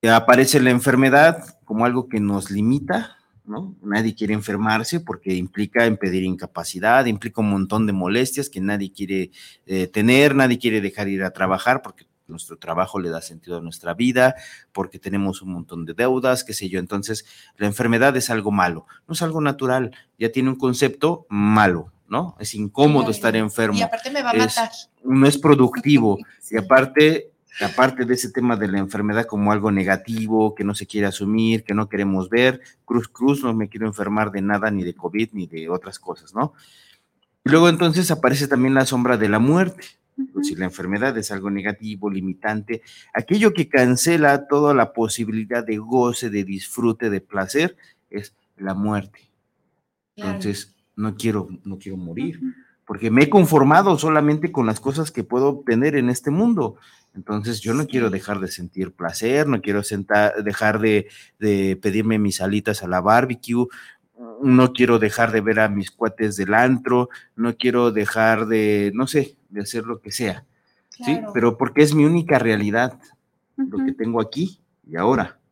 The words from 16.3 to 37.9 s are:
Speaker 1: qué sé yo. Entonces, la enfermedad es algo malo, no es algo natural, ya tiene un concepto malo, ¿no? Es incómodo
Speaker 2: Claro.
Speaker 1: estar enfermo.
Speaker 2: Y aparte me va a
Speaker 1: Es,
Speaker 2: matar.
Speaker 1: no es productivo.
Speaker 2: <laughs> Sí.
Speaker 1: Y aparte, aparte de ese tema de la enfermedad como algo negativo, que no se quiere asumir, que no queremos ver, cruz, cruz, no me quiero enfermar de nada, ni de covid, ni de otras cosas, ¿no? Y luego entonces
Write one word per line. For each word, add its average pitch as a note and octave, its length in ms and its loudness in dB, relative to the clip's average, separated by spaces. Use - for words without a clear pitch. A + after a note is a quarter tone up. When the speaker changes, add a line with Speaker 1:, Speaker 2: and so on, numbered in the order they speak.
Speaker 1:
qué A2 100 -12
sé G2 160 -8
yo. F#2 100 -4
Entonces, G2+ 460 -6
la G#2 100 -2
enfermedad A#2 500 2
es A#2+ 140 -4
algo G#2+ 200 -2
malo, F2+ 340 0
no E3 60 -10
es D#3+ 80 -6
algo D#3+ 200 -4
natural, C3 500 -2
ya A2+ 120 -2
tiene C3 180 -2
un B2+ 60 -4
concepto C3+ 760 -2
malo, G#2 640 4
¿no? D#3 320 -6
Es G#2 160 -10
incómodo C3 500 2
Speaker 2:
Claro. A#2 60 -2
Speaker 1:
estar A2 240 0
enfermo. G#2+ 440 0
Speaker 2:
Y - 40 0
aparte - 280 -6
me C#4+ 120 -4
va B3 80 -2
a - 20 0
Speaker 1:
Es, A3 240 2
Speaker 2:
matar. A3+ 120 -2
Speaker 1:
no C3 240 4
es D3 120 2
productivo. B2+ 840 4
Speaker 2:
<laughs> - 180 -20
Sí. - 140 -10
Speaker 1:
Y - 40 0
aparte, C3+ 720 2
aparte B2+ 440 0
de A#2+ 100 0
ese B2 160 -8
tema A#2+ 240 0
de G2+ 120 -2
la F#2+ 120 -2
enfermedad G#2 460 -2
como G#2 260 0
algo G#2 200 0
negativo, G#2+ 840 0
que G#2+ 80 -8
no G2+ 120 -2
se G2+ 120 -10
quiere G#2 200 -4
asumir, A2 560 0
que G2+ 120 -6
no G#2 140 -2
queremos F#2+ 400 -2
ver, B2+ 300 2
cruz, A#2 220 -2
cruz, C#3 360 -2
no A#2+ 100 -2
me G#2+ 160 -2
quiero A2 180 -8
enfermar G#2 440 -2
de G2+ 100 -6
nada, G2+ 300 0
ni G2 120 -4
de F2 120 -6
covid, G#2 380 -6
ni F#2+ 140 -8
de D#2+ 220 -12
otras F#2 300 -8
cosas, F2 360 -16
¿no? C#3 180 -4
Y C3 60 -2
luego E3 200 6
entonces E3+ 420 0